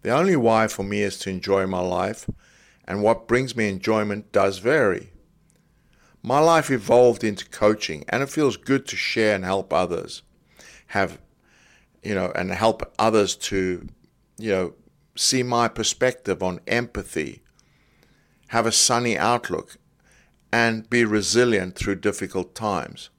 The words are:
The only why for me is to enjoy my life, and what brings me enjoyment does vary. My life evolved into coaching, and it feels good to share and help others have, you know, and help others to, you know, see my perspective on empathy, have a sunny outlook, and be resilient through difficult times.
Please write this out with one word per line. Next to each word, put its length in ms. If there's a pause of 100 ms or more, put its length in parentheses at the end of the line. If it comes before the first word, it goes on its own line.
The 80
only 260
why 320
for 140
me 180
is 200
to 100
enjoy 360
my 140
life, 480 (580)
and 160
what 240
brings 300
me 100
enjoyment 640
does 280
vary. 520 (1120)
My 160
life 320
evolved 540
into 240
coaching, 600
and 120
it 60
feels 300
good 300
to 80
share 380
and 80
help 300
others 500 (680)
have, 300 (840)
you 120
know, 200
and 160
help 480
others 380
to, 520 (480)
you 140
know, 240 (420)
see 260
my 240
perspective 760
on 240
empathy, 760 (1040)
have 180
a 60
sunny 440
outlook, 600 (760)
and 380
be 160
resilient 680
through 200
difficult 600
times. 540 (100)